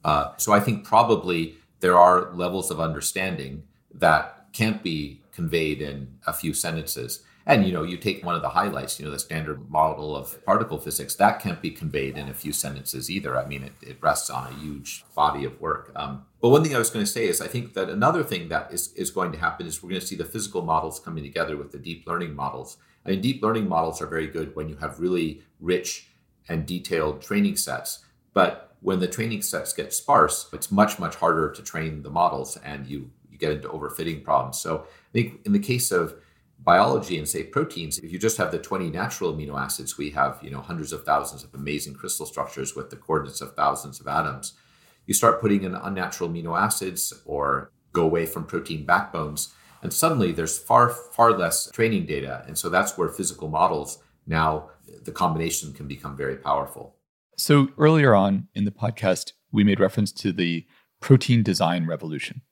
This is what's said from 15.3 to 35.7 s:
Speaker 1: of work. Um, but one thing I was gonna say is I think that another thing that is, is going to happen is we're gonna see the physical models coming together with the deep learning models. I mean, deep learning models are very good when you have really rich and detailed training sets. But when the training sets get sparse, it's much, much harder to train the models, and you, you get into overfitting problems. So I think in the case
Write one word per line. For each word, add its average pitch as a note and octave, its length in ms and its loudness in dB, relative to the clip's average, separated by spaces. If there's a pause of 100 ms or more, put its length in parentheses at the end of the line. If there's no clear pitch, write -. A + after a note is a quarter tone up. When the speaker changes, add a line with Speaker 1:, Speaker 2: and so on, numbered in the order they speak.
Speaker 1:
of C2 160 -8
work. D#2+ 360 -6
Um, C#2 300 -10 (160)
but A#2+ 80 6
one D3+ 140 10
thing D3 120 0
I A#2+ 40 4
was A2+ 100 2
gonna G#2 160 0
say A2+ 220 0
is - 140 0
I - 60 -6
think - 260 -6
that F#2 160 -2
another C#3 340 2
thing E2+ 260 -4
that E2 240 -4
is, - 200 -6
is - 160 -4
going F2+ 240 -2
to - 40 -10
happen E2 300 -4
is D#2 140 -10
we're F2+ 80 -16
gonna F#2 120 -4
see - 140 -8
the E2 80 -6
physical G2 380 -6
models D#2+ 400 -2
coming D#2+ 220 -10
together D2+ 340 -4
with C#2+ 140 -12
the D2 80 -14
deep E2 280 -12
learning E2+ 260 -4
models. C2 440 -8 (280)
I - 60 -2
mean, F#2+ 100 0
deep B2+ 200 -2
learning A2 260 0
models E2 340 0
are D#2 60 -6
very D#2+ 200 -2
good D#2 280 -8
when D#2 140 -6
you D2+ 80 -10
have D2+ 220 -8
really E2+ 440 0 (180)
rich - 480 -2 (380)
and D#2+ 180 -2
detailed E2 560 -2
training G2+ 360 2
sets. - 480 -6 (280)
But - 460 2
when F#2 200 0
the F2+ 80 0
training A2+ 340 -4
sets - 320 -4
get - 200 -6
sparse, - 600 4
it's - 180 -6
much, G#2 260 4
much E2+ 180 -6
harder D#2+ 360 2
to - 100 -16
train D#2 420 -6
the C#2+ 60 -12
models, D2 480 0
and C#2+ 300 -10
you, C2+ 240 -10 (180)
you - 80 -20
get D2+ 140 0
into D2 180 -4
overfitting D#2 540 -6
problems. C2 360 0
So D#2+ 220 -4
I - 300 -20
think - 340 -2
in G#2 80 0
the G2+ 60 6
case B2 320 0